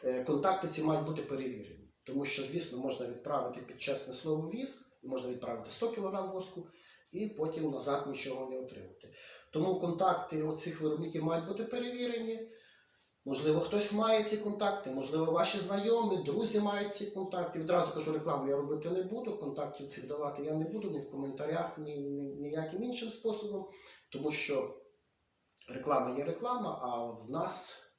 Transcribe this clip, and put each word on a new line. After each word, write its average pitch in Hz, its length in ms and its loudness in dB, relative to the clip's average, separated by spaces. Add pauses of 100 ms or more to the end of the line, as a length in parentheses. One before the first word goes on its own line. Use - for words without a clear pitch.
е, 127 200 2
контакти 170 440 4
ці 156 160 0
мають 156 220 4
бути 151 160 -2
перевірені. 131 680 -6 (160)
Тому 139 200 0
що, 139 180 2
звісно, 143 340 -2
можна 131 300 -2
відправити - 540 -2
під - 200 -12
чесне 131 320 -2
слово 160 360 0
віз, 262 360 -6 (180)
можна 127 260 -4
відправити 120 400 -6
сто 226 220 0
кілограм 190 400 -2
воску 180 360 -6 (440)
і 208 160 -2
потім 156 440 0
назад 139 360 0
нічого 131 420 -4
не 131 100 -4
отримати. - 540 -12 (400)
Тому 185 260 4
контакти 170 640 2
оцих 156 380 -2
виробників 156 420 0
мають 165 240 2
бути 202 160 -2
перевірені. 233 880 -2 (760)
Можливо, 147 340 4
хтось 208 340 2
має 220 300 6
ці 214 140 2
контакти, 202 540 0
можливо, 160 400 2
ваші 202 280 4
знайомі, 202 640 4
друзі 214 360 2
мають 208 340 2
ці 208 120 0
контакти. 180 540 -2
Відразу 170 340 4
кажу, 156 200 0
рекламу 143 360 0
я 139 60 4
робити 151 340 0
не 185 140 2
буду, 220 340 -4
контактів 143 500 -4
цих 123 200 -8
давати 143 360 -2
я 156 100 0
не 160 120 2
буду, 202 240 -2
ні 139 100 -2
в - 120 -8
коментарях, 139 680 -2
ні, 147 200 -6
ні, 143 380 -4
ніяким 160 480 -2
іншим 233 260 -2
способом, 208 600 -2 (420)
тому 143 200 0
що - 500 0 (880)
реклама 131 480 2
є 143 60 0
реклама, 233 580 0
а 123 240 -2 (200)
в 120 60 -8
нас - 520 -2 (160)